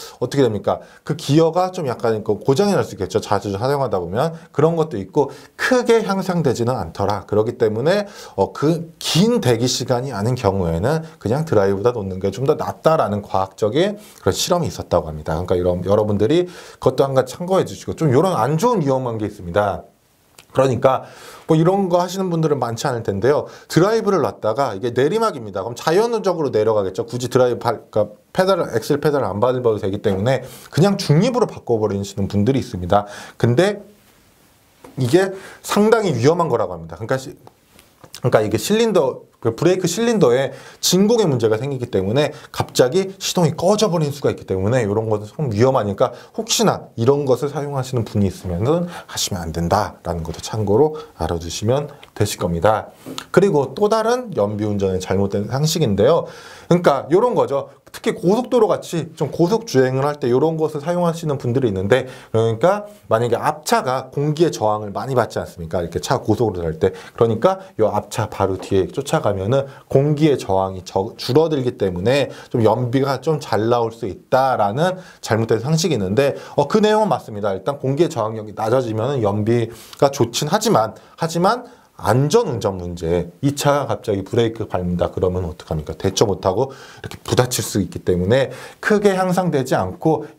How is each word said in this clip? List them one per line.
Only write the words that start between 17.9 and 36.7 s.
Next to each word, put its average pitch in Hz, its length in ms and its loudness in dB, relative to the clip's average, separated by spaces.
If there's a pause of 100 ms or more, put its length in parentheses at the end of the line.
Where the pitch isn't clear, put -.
좀 160 140 0
이런 165 260 4
안 135 220 0
좋은 220 240 0
위험한 131 380 -2
게 104 80 -4
있습니다. 98 180 -10 (1080)
그러니까 131 520 0 (420)
뭐 160 100 2
이런 185 320 2
거 175 120 2
하시는 185 300 -4
분들은 160 280 0
많지 117 280 -4
않을 123 160 -2
텐데요. 113 440 0 (220)
드라이브를 196 540 2
놨다가 110 520 -2
이게 117 160 -4
내리막입니다. 131 720 -2
그럼 117 120 -8
자연적으로 180 760 0
내려가겠죠. 107 560 0
굳이 123 220 -6
드라이브 123 300 2
발-, 110 320 -2
그러니까 104 260 -2 (160)
페달을, 180 440 2
엑셀 143 240 0
페달을 143 260 0
안 98 140 -4
밟아도 117 380 2
되기 98 200 -4
때문에 107 460 0 (260)
그냥 196 260 4
중립으로 220 500 4
바꿔버리시는 101 800 -2
분들이 104 300 2
있습니다. 95 480 0 (300)
근데 175 460 2 (1160)
이게 165 360 2 (300)
상당히 214 520 2
위험한 156 340 2
거라고 107 240 -2